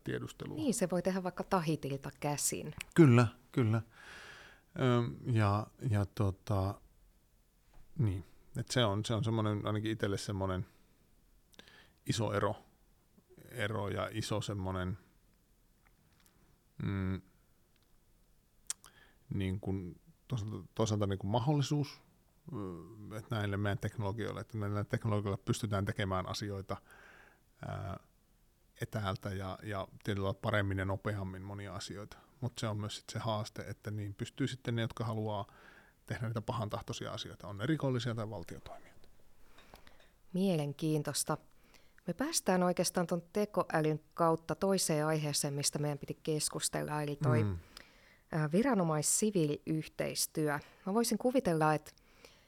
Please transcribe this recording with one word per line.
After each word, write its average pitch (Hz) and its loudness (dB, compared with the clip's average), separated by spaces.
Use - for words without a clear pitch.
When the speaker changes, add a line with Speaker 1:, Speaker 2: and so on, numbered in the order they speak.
Speaker 1:
tiedustelua. - -6
Speaker 2:
Niin, 294 0
se 175 0
voi 180 0
tehdä 190 0
vaikka 180 -4
Tahitilta 147 0
käsin. 147 -2
Speaker 1:
Kyllä, 123 12
kyllä. 113 4
Öm, 123 4
ja, 107 4
ja 104 4
tota, 98 0
niin. 95 0
Et 120 -8
se 127 4
on, 104 0
se 120 0
on 107 0
semmonen, 107 0
ainakin 107 0
itselle 107 0
semmonen 95 -2
iso 107 0
ero, 101 0
ero 104 -2
ja 98 -2
iso 107 -2
semmonen, 92 -2
mm, 95 -2
niin 95 0
kuin 95 -6
toisaalta, 107 -4
toisaalta 104 2
niin 95 0
kuin 95 -4
mahdollisuus, 143 0
ö, 139 -8
että 107 -6
näille 101 0
meidän 101 0
teknologioille, 98 -4
että 107 -8
näillä 104 -2
teknologioilla 104 0
pystytään 107 0
tekemään 95 0
asioita, 98 -6
ää, 98 -8
etäältä 101 -4
ja, 95 -6
ja 101 -6
tietyllä 98 0
lailla 95 0
paremmin 101 2
ja 95 0
nopeammin 98 -4
monia 101 -10
asioita. 98 -12
Mut - -4
se 117 -2
on 104 -2
myös 107 -6
sit - -16
se 113 -6
haaste, 107 -4
että - -10
niin 101 -6
pystyy - -4
sitten 120 -4
ne, 117 0
jotka 113 -6
haluaa 107 -4
tehdä 117 -6
niitä 113 -4
pahantahtoisia 110 -4
asioita, - -12
on 101 -10
ne 104 -4
rikollisia 127 0
tai 110 -4
valtiotoimijoita. - -14
Speaker 2:
Mielenkiintoista. 156 0
Me - -2
päästään 214 2
oikeastaan 180 2
ton 175 -2
tekoälyn 156 2
kautta 165 2
toiseen 180 2
aiheeseen, 151 0
mistä 143 0
meidän 147 0
piti - -8
keskustella, 151 -2
eli 147 -4
toi, 123 4
Speaker 1:
Mm. 95 -2
Speaker 2:
ää, 151 0
viranomais-siviiliyhteistyö. 156 2
Mä 190 -2
voisin 226 2
kuvitella, 170 4
että, - -4